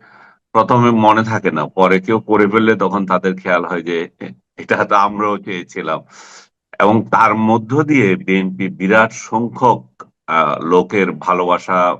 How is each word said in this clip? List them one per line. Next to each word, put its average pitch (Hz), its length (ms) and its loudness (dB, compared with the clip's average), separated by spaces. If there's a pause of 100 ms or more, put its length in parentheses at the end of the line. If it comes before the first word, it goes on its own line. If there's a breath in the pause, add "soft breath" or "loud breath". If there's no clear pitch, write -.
(520 soft breath)
প্রথমে 120 400 4
মনে 107 320 4
থাকে 107 280 -2
না, 76 160 -4
পরে 92 340 2
কেউ 113 180 0
করে 104 280 2
ফেললে 110 280 2
তখন 95 300 -2
তাদের 92 300 -2
খেয়াল 92 300 -2
হয় 87 180 -6
যে 85 260 -4 (480)
এটা 104 280 -2
তো 104 100 0
আমরাও 104 420 0
চেয়েছিলাম। 90 640 -8 (760 loud breath)
এবং 104 320 4
তার 107 240 2
মধ্য 110 480 0
দিয়ে 127 320 2
বিএনপি 95 520 -2
বিরাট 104 460 0
সংখ্যক, - 920 -4 (240)
আহ, 80 380 -2
লোকের 90 460 2
ভালোবাসা 90 880 0